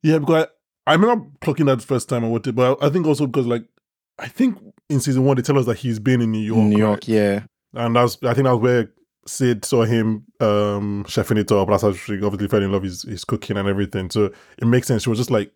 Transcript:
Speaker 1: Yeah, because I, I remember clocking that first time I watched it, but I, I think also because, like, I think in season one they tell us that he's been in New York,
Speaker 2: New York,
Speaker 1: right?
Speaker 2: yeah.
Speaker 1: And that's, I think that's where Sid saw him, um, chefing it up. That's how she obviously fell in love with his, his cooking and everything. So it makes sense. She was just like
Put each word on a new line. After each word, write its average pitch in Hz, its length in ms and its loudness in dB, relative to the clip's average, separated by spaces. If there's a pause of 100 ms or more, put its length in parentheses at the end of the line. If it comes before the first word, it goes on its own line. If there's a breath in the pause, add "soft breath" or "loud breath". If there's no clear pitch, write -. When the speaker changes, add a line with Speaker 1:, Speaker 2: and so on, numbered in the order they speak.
Speaker 1:
Yeah, 156 160 4
because 160 280 2 (380)
I, 143 60 2
I 156 40 6
remember 220 300 2 (140)
clocking 151 280 0
that 131 140 0
first - 280 -4
time 117 160 -2
I - 20 -2
watched 117 200 -4
it, 127 60 -4
but 127 300 2
I, 147 40 2
I - 20 2
think 160 180 0
also 143 200 0
because, 123 200 -2
like, 120 160 -2 (560)
I - 80 -12
think 240 320 -2 (300)
in 143 100 2
season 131 240 0
one 135 140 4
they 123 40 -2
tell 139 160 0
us 127 100 2
that 117 100 -2
he's 117 200 -4
been 123 240 2
in 113 120 0
New 110 120 -2
York, 113 140 0
Speaker 2:
New 104 180 4
York, 104 220 2
Speaker 1:
right? - 80 -12
Speaker 2:
yeah. 104 360 0 (300)
Speaker 1:
And 117 220 -2
that's, 123 280 2
I 123 100 0
think 135 100 2
that's 127 160 4
where 123 320 2 (340)
Sid 120 380 -2
saw 117 220 2
him, 110 400 0 (160)
um, 104 680 0
chefing - 300 -2
it 104 160 -2
up. 98 160 2
That's 101 120 2
how 104 120 2
she 101 280 -8
obviously 101 280 -2
fell 104 120 2
in 98 120 -2
love 95 80 0
with 95 100 -6
his, 87 120 -14
his 101 200 -12
cooking - 320 -6
and 101 140 -2
everything. 98 420 -4
So 104 220 0 (240 loud breath)
it - 80 -6
makes 123 220 2
sense. 113 160 -2
She 127 60 -2
was 110 80 -2
just 123 140 -4
like 104 240 -2